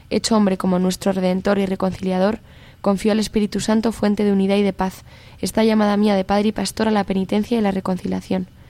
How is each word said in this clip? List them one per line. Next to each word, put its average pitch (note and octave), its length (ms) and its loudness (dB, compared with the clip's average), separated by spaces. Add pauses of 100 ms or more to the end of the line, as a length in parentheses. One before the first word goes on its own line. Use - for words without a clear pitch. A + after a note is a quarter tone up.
hecho G#3+ 260 0
hombre G3 220 4
como F3+ 220 0
nuestro F#3 320 0
Redentor F#3+ 480 0
y G3 80 0
Reconciliador, F#3+ 720 -2 (420)
confío G3+ 300 0
al G#3+ 80 2
Espíritu G#3 400 -2
Santo, A3 320 0
fuente G#3 320 0
de G3+ 80 2
unidad G3 260 2
y G#3 60 2
de G3 100 2
paz, F#3+ 300 -6 (380)
esta G#3 220 0
llamada G#3+ 340 4
mía G#3 180 4
de F#3+ 80 2
Padre G#3 260 2
y - 20 0
Pastor A3 360 -2
a G#3+ 40 2
la G#3 120 2
penitencia G3+ 540 -2
y A3 40 0
la G3+ 100 2
reconciliación. F#3 760 -4 (220)